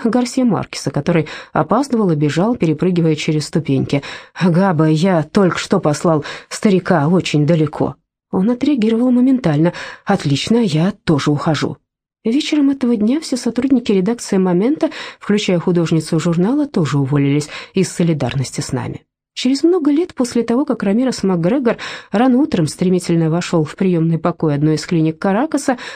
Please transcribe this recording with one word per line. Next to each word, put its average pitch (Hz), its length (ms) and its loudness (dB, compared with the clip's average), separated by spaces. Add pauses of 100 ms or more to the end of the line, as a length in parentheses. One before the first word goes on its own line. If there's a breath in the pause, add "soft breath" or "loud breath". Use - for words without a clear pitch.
Гарсия 247 420 0
Маркеса, 143 460 -2
который 156 340 0 (280 loud breath)
опаздывал 214 580 0
и 156 40 0
бежал, 156 400 0
перепрыгивая 165 600 0
через 151 320 -4
ступеньки. 139 560 -2 (360 loud breath)
«Габа, 170 500 2
я 160 340 2
только 185 340 0
что - 220 0
послал 151 440 0 (260 loud breath)
старика 175 580 0
очень 147 400 2
далеко». 151 480 0 (360)
Он 196 200 0
отреагировал 240 580 0
моментально. 240 640 2 (320 loud breath)
«Отлично, 185 520 0
я 180 360 2 (100)
тоже 151 280 2
ухожу». 147 460 -2 (460)
Вечером 285 460 0
этого 247 260 0
дня 226 240 0
все 269 180 -4
сотрудники 240 540 0
редакции 202 460 0
«Момента», 214 540 2 (280 loud breath)
включая 202 400 0
художницу 165 600 0
журнала, 185 480 0
тоже 151 320 0
уволились 139 500 0 (240 loud breath)
из 185 180 0
солидарности 139 720 -2
с - 100 -10
нами. 127 300 -6 (360)
Через 269 260 0
много 330 280 2
лет 330 220 0
после 240 300 -2
того, 233 200 0
как - 180 -4
Рамирес 226 420 0
Макгрегор 190 520 0 (380 loud breath)
рано 240 240 4
утром 208 300 2
стремительно 175 640 0
вошёл 160 360 0
в - 100 -10
приёмный 165 420 0
покой 165 380 -2
одной 151 200 2
из 151 100 -6
клиник 160 340 0
Каракаса, 247 580 -2 (180 loud breath)